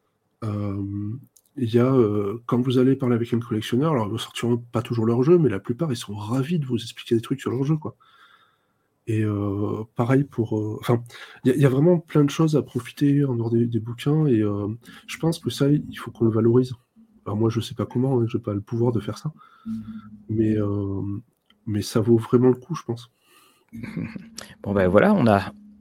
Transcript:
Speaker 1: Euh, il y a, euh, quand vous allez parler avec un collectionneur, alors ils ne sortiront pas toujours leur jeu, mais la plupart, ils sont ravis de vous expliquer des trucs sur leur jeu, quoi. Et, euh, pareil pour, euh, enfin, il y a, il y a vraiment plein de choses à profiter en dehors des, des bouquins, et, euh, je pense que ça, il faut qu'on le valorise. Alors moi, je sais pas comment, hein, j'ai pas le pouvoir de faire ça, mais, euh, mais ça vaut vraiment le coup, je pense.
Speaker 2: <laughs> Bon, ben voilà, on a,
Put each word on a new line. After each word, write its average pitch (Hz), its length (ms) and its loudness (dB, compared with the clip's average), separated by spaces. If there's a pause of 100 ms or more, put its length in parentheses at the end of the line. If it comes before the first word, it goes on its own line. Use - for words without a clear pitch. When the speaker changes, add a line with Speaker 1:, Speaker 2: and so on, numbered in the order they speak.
(420)
Speaker 1:
Euh, 101 400 -6 (760)
il 113 160 0
y 120 40 6
a, 131 140 4
euh, 104 540 2
quand 123 160 2
vous 127 160 0
allez 131 180 4
parler 123 180 0
avec 117 200 -2
un 113 40 0
collectionneur, 117 540 -2
alors 113 160 0
ils 107 60 -6
ne 113 40 -4
sortiront 120 380 -2
pas 120 240 -6
toujours 113 240 -4
leur 117 180 2
jeu, 175 140 6
mais 151 140 4
la 98 100 -2
plupart, 135 320 -4
ils 117 40 -4
sont 104 180 -10
ravis 131 440 -4
de 143 60 -4
vous 127 120 -2
expliquer - 380 -6
des 113 60 2
trucs 135 220 -6
sur - 80 -6
leur 127 120 -2
jeu, 156 140 0
quoi. - 180 -8 (1120)
Et, 110 160 -2
euh, 104 640 -2 (100)
pareil 131 300 2
pour, 113 340 -4
euh, 107 220 -6
enfin, 120 220 0 (420)
il 139 40 2
y 127 40 6
a, - 40 -4
il 139 40 0
y 139 60 8
a - 20 6
vraiment 156 300 4
plein 151 260 2
de 139 60 2
choses 160 260 2
à 143 60 2
profiter 143 640 -2
en 131 100 -2
dehors 117 160 -4
des, 117 160 2
des 117 140 -2
bouquins, 143 460 -2
et, 117 140 4
euh, 104 280 -2 (380)
je - 120 -12
pense 160 220 -2
que - 100 -6
ça, 139 180 0
il 151 280 0
faut - 140 -12
qu'on - 140 -2
le 113 60 4
valorise. 117 420 2 (540)
Alors 104 100 -6
moi, 110 140 0
je 110 100 -2
sais - 140 -8
pas - 100 -4
comment, 131 340 -2
hein, 117 100 0
j'ai 117 100 -4
pas 104 160 -6
le 98 80 -4
pouvoir 120 300 -2
de 107 80 -2
faire - 180 -8
ça, 156 140 -8 (960)
mais, 110 260 2
euh, 101 460 -2 (640)
mais 104 160 -2
ça - 180 -2
vaut 117 160 4
vraiment 123 320 4
le 127 60 6
coup, 156 200 -10
je - 100 -10
pense. 117 260 -10 (600)
Speaker 2:
<laughs> - 60 -16 (840)
Bon, 101 100 -4
ben 95 160 2
voilà, 104 240 6
on 165 140 4
a, 98 260 4 (280)